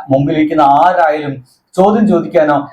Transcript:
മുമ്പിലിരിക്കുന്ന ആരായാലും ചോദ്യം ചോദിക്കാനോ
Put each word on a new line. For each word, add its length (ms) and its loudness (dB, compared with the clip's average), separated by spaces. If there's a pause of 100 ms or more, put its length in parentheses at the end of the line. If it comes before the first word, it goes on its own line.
(140)
മുമ്പിലിരിക്കുന്ന 500 0 (180)
ആരായാലും 540 0 (420)
ചോദ്യം 320 2
ചോദിക്കാനോ 440 0 (180)